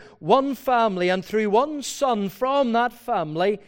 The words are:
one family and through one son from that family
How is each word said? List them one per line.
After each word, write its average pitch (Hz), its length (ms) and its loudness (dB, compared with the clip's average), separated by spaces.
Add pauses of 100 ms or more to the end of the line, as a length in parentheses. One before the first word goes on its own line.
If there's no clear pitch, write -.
(180)
one 262 360 2
family 214 560 0
and 185 120 -2
through 214 280 -2
one 277 320 0
son 220 480 -2
from 262 420 -2
that 240 220 0
family 190 720 -2